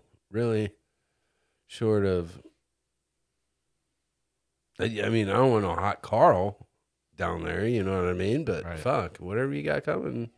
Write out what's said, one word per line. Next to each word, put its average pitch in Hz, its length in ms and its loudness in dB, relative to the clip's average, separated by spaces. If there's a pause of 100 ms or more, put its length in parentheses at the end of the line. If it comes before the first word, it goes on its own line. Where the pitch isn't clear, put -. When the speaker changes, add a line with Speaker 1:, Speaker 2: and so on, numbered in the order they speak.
(320)
Speaker 1:
really, 107 380 0 (960)
short 107 400 2
of, 90 340 0 (2500)
I, 110 240 -2
I 107 60 0
mean, 110 200 2
I 98 40 2
don't 127 180 6
want 107 120 4
no 87 100 0
hot 95 300 -2
Carl 107 640 2 (500)
down 87 260 -4
there, 87 240 -2
you 117 160 0
know 95 160 0
what 90 100 0
I 90 40 -2
mean? 107 320 -2
But 90 180 -4
Speaker 2:
Right. 85 160 -8
Speaker 1:
fuck, 110 380 -4
whatever 123 360 -4
you 147 100 -6
got 143 200 -2
coming, 123 540 -4